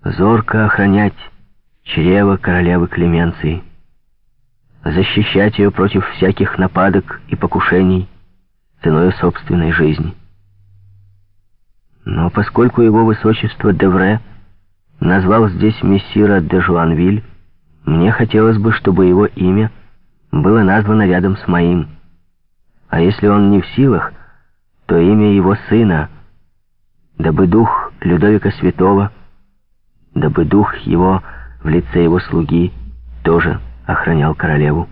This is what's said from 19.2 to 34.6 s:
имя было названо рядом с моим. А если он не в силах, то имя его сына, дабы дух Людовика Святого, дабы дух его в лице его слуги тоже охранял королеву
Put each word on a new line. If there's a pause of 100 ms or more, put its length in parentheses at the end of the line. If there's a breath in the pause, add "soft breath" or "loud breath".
имя (600)
было
названо
рядом
с
моим. (1000)
А
если
он
не
в
силах, (720 soft breath)
то
имя
его (120)
сына, (1080)
дабы
дух (100)
Людовика
Святого, (1040)
дабы
дух
его (400 loud breath)
в
лице
его
слуги (520)
тоже (260)
охранял
королеву